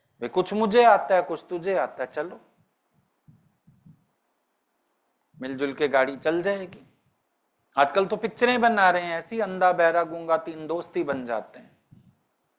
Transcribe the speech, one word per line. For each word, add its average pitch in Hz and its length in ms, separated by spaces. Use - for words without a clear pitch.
भाई, 120 80
कुछ 180 240
मुझे 214 300
आता 202 320
है, 180 60
कुछ 170 280
तुझे 180 260
आता 135 280
है, 127 80
चलो 180 300
मिलजुल 135 320
के 147 140
गाड़ी 135 300
चल 160 240
जाएगी। 190 420
आजकल 143 280
तो 202 120
पिक्चरें 240 440
बना 214 280
रहे 180 140
हैं 170 140
ऐसी, 226 220
अंधा 185 340
बहरा 170 300
गूंगा 165 340
तीन 160 300
दोस्त 165 280
ही 175 80
बन 135 220
जाते 113 340
हैं। - 180